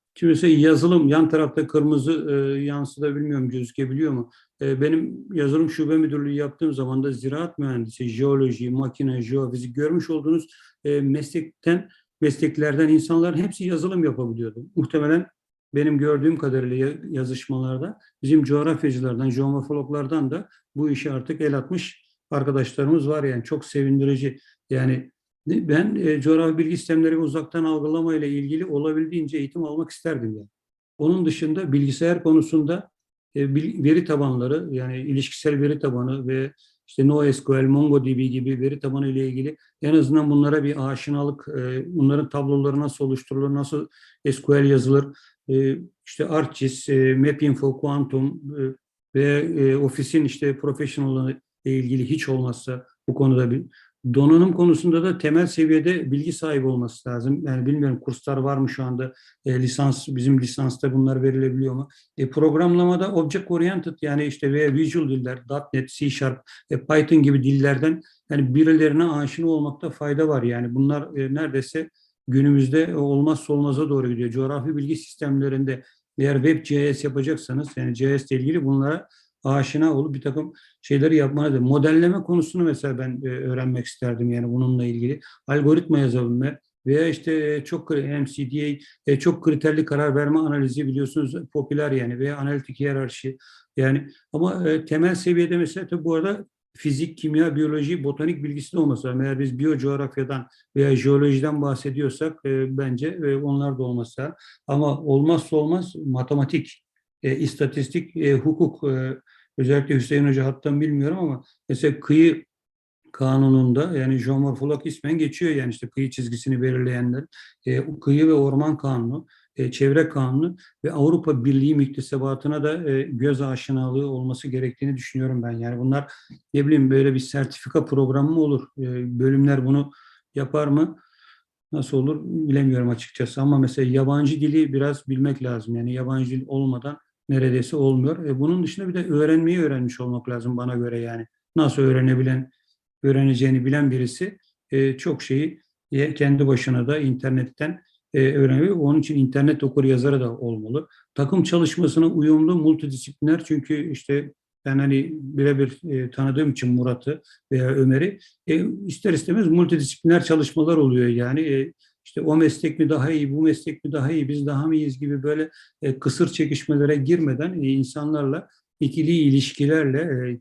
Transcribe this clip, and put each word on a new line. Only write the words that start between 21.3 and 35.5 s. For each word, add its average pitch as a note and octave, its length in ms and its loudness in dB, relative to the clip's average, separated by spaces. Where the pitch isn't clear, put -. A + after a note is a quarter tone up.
el D3 160 0
atmış - 480 -8
arkadaşlarımız C#3 760 0
var D3+ 160 -2
yani B2 200 -4
çok D3 220 -6
sevindirici. C#3 720 0
Yani C3 420 -2
ben, F3 480 0
e, D#3 260 0
coğrafi D#3+ 360 2
bilgi E3 200 0
sistemleri D#3+ 380 2
ve D#3+ 60 0
uzaktan D#3 420 -4
algılama D#3+ 520 -2
ile D3+ 140 -2
ilgili C#3+ 360 -4
olabildiğince D#3 720 -4
eğitim D3 260 -6
almak D#3 260 -6
isterdim A#2 460 -6
yani. G#2+ 120 -16
Onun E3+ 280 2
dışında D#3 480 -2
bilgisayar D#3+ 500 0
konusunda, D#3+ 640 2
e, C#3 200 0
bil-, D#3 280 -2
veri D#3 220 4
tabanları, C#3 640 0
yani B2+ 260 -6
ilişkisel C#3 640 -2